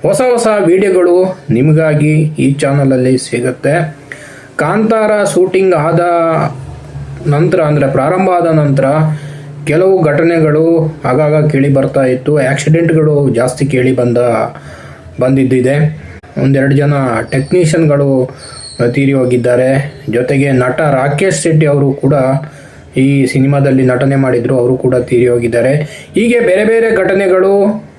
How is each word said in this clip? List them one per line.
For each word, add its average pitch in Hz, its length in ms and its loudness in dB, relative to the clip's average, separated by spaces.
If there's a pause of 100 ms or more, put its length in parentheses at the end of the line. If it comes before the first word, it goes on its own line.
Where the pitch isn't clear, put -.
ಹೊಸ 190 180 0
ಹೊಸ 240 260 0 (200)
ವಿಡಿಯೋಗಳು 180 720 2 (120)
ನಿಮಗಾಗಿ 151 680 2
ಈ 139 320 0
ಚಾನಲಲ್ಲಿ 135 640 0
ಸಿಗುತ್ತೆ. 135 760 -4 (640)
ಕಾಂತಾರ 214 680 0
ಶೂಟಿಂಗ್ 180 500 0
ಆದ 160 260 0 (1300)
ನಂತರ, 165 320 2
ಅಂದ್ರೆ 147 300 2
ಪ್ರಾರಂಭ 180 400 0
ಆದ 175 160 0
ನಂತರ, 147 380 2 (840)
ಕೆಲವು 180 360 2
ಘಟನೆಗಳು 156 1040 2
ಆಗಾಗ 151 440 2
ಕೇಳಿ 139 260 2
ಬರ್ತಾ 135 300 0
ಇತ್ತು. 127 340 0
ಆಕ್ಸಿಡೆಂಟ್‌ಗಳು 151 960 0
ಜಾಸ್ತಿ 127 320 -2
ಕೇಳಿ 127 300 0
ಬಂದ, 120 220 0 (1040)
ಬಂದಿದ್ದಿದೆ. 131 760 0 (440)
ಒಂದೆರಡು 135 340 2
ಜನ 143 180 2 (360)
ಟೆಕ್ನಿಷಿಯನ್‌ಗಳು 143 1080 0 (560)
ತೀರಿ 139 200 0
ಹೋಗಿದ್ದಾರೆ. 127 1000 0
ಜೊತೆಗೆ 135 420 0
ನಟ 127 280 0
ರಾಕೇಶ್ 147 640 -2
ಶೆಟ್ಟಿ 156 240 2
ಅವರು 139 260 2
ಕೂಡ 135 220 0 (840)
ಈ 135 300 2
ಸಿನಿಮಾದಲ್ಲಿ 135 600 2
ನಟನೆ 139 300 0
ಮಾಡಿದ್ರು, 131 420 0
ಅವರು 123 180 0
ಕೂಡ 127 200 0
ತೀರಿ 123 320 0
ಹೋಗಿದ್ದಾರೆ. 120 460 0 (400)
ಹೀಗೆ 233 260 2
ಬೇರೆ 190 240 2
ಬೇರೆ 226 320 2
ಘಟನೆಗಳು 190 880 2 (140)